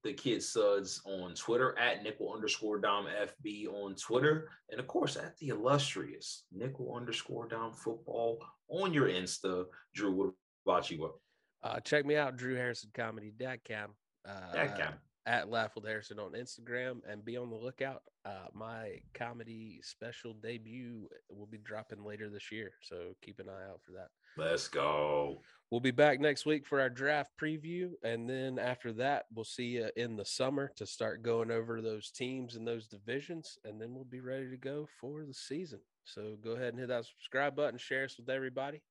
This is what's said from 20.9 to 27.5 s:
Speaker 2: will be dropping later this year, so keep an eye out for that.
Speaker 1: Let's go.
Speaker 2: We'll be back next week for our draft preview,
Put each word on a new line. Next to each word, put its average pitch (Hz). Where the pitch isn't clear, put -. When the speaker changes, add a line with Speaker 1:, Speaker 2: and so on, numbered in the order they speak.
Speaker 2:
will 101
be 110
dropping 107
later 107
this 101
year, 107
so 90
keep -
an 95
eye 95
out 85
for -
that. 92
Speaker 1:
Let's 82
go. 73
Speaker 2:
We'll 120
be 131
back 139
next 147
week 151
for 139
our 131
draft 139
preview, 165